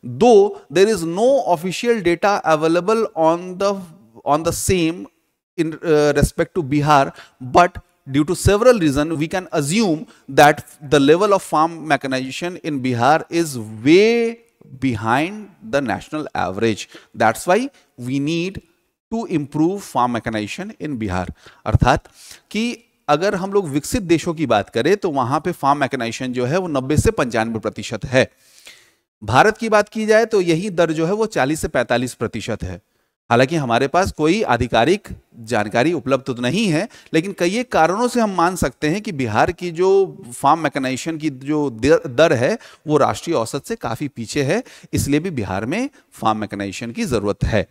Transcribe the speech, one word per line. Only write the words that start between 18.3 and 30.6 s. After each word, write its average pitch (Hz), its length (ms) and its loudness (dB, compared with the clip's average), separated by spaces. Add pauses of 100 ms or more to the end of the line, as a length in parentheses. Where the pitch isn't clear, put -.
to 226 120 -4 (140)
improve 156 440 -2
farm 123 340 -2
mechanization 113 560 -6 (100)
in 151 180 -6
Bihar। 92 260 -2 (400)
arthat 120 380 2 (460)
कि 226 280 -2 (300)
अगर 170 260 2
हम 196 180 -4
लोग 196 160 0
विकसित 147 340 -4
देशों 170 320 0
की 156 120 -4
बात 107 240 0
करें 143 260 0
तो 196 140 -2
वहां 139 300 -2
पे 175 120 -6
फार्म 147 260 0
मैकेनाइजेशन 123 540 -4
जो 123 140 -2
है 147 120 0
वो 180 100 -4
नब्बे 139 280 -2
से - 140 2
पंचानवे 113 480 -2
प्रतिशत 107 460 -8
है। 123 260 2 (960)
भारत 151 340 4
की 226 100 -6
बात 208 200 2
की 220 180 -6
जाए 220 180 4
तो 220 160 0
यही 175 300 0